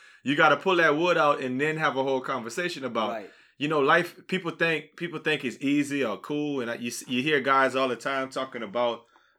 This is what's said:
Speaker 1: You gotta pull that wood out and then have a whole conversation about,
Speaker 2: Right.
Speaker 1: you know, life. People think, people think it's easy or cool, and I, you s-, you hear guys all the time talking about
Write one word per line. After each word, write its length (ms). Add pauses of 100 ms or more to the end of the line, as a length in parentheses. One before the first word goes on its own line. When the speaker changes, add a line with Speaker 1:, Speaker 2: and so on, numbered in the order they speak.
(240)
Speaker 1:
You 120
gotta 200
pull 200
that 200
wood 220
out 240
and 180
then 180
have 200
a 60
whole 180
conversation 640
about, 240
Speaker 2:
Right. 200 (280)
Speaker 1:
you 100
know, 120
life. 480
People 240
think, 440
people 240
think 240
it's 160
easy 460
or 140
cool, 420
and 80
I, 60
you 140
s-, 180
you 160
hear 180
guys 340
all 120
the 80
time 340
talking 340
about 420 (340)